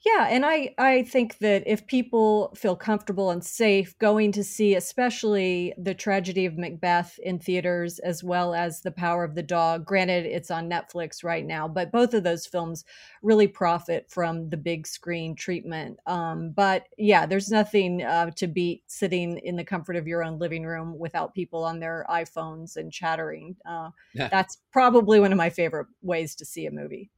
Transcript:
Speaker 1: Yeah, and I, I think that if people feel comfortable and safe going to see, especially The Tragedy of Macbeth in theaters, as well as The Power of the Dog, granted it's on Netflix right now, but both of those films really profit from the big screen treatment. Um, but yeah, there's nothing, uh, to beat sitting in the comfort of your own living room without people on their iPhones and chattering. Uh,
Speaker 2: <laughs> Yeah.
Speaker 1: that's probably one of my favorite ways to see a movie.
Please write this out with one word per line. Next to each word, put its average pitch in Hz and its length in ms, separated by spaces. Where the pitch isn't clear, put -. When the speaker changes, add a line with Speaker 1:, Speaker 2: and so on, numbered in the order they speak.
Speaker 1:
Yeah, 415 260
and 254 160
I, 302 320
I 262 240
think 247 360
that 202 280
if 214 220
people 220 640
feel 185 220
comfortable 196 540
and 175 120
safe 196 560
going 214 340
to 202 120
see, 202 320
especially 190 1000
The 180 160
Tragedy 190 520
of 160 100
Macbeth 175 680
in 180 160
theaters, 175 580
as 170 240
well 175 320
as 170 280
The 180 100
Power 175 320
of 156 100
the 170 80
Dog, 165 420
granted 185 420
it's - 260
on 165 180
Netflix 170 540
right 165 200
now, 156 220
but 165 240
both 240 240
of 214 80
those 170 240
films 165 380
really 214 280
profit 170 600
from 165 400
the 160 80
big 160 300
screen 165 480
treatment. 165 720
Um, 165 480
but 190 300
yeah, 196 300
there's 196 240
nothing, 196 540
uh, 170 320
to 185 100
beat 175 400
sitting 175 520
in 175 180
the 170 80
comfort 170 320
of 160 100
your 170 160
own 160 160
living 160 260
room 165 320
without 160 380
people 165 300
on 165 160
their 165 280
iPhones 160 680
and 160 160
chattering. 160 640
Uh, 165 220
Speaker 2:
<laughs> - 120
Yeah. 127 140
Speaker 1:
that's - 300
probably 233 480
one 202 140
of 190 60
my 170 120
favorite 160 380
ways 165 360
to 156 80
see 160 220
a 151 40
movie. 147 480